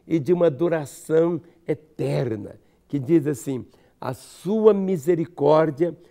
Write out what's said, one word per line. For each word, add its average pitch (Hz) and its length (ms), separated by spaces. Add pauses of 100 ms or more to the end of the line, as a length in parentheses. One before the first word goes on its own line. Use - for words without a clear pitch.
e 165 120
de 147 140
uma 175 180
duração 160 880 (300)
eterna, 135 880 (300)
que 143 100
diz 143 280
assim, 135 400 (340)
"A 127 140
sua 214 580
misericórdia 165 1200 (160)